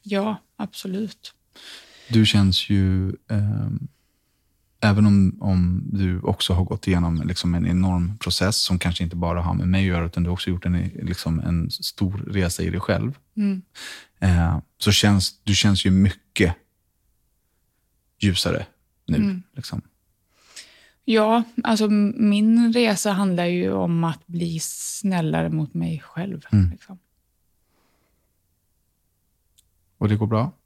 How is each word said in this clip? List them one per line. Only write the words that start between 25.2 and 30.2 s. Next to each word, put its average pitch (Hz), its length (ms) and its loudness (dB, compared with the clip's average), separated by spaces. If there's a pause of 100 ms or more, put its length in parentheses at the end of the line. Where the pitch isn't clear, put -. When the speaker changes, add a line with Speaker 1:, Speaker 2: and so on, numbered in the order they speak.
Speaker 1:
mot 156 260 -4
mig 165 300 -4
själv, 175 360 -10 (120)
Speaker 2:
Mm. 95 180 4
Speaker 1:
liksom. - 280 -18 (3000)
Speaker 2:
Och 107 100 0
det 104 80 2
går 110 100 0